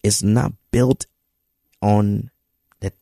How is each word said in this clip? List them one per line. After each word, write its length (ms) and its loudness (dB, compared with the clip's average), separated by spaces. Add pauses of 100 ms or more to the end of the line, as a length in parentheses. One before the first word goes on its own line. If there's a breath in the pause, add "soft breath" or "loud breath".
is 200 0
not 300 0 (180)
built 360 0 (760)
on 480 0 (500)
the 220 -8